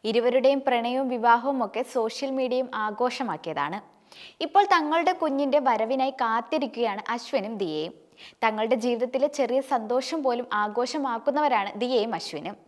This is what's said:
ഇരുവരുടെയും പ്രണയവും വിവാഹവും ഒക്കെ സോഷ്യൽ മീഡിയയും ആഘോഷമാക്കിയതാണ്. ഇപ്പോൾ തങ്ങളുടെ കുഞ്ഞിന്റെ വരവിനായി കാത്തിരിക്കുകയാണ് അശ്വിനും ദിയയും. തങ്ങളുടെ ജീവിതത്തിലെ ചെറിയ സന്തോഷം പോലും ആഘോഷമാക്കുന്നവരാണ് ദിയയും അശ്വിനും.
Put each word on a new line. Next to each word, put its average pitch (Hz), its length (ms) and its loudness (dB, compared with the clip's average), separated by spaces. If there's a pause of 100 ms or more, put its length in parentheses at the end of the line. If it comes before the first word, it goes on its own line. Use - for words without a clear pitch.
ഇരുവരുടെയും 247 600 2
പ്രണയവും 247 420 0
വിവാഹവും 240 560 4
ഒക്കെ 220 280 -4
സോഷ്യൽ 233 380 -2
മീഡിയയും 254 440 -2
ആഘോഷമാക്കിയതാണ്. 208 1040 -4 (600)
ഇപ്പോൾ 392 240 4
തങ്ങളുടെ 339 480 4
കുഞ്ഞിന്റെ 285 500 2
വരവിനായി 254 480 2
കാത്തിരിക്കുകയാണ് 233 1000 -2
അശ്വിനും 226 480 -4
ദിയയും. 160 360 -4 (520)
തങ്ങളുടെ 220 300 2
ജീവിതത്തിലെ 240 520 0
ചെറിയ 269 340 0
സന്തോഷം 254 600 -2
പോലും 247 300 0
ആഘോഷമാക്കുന്നവരാണ് 240 1200 0
ദിയയും 233 380 0
അശ്വിനും. 165 420 -8 (100)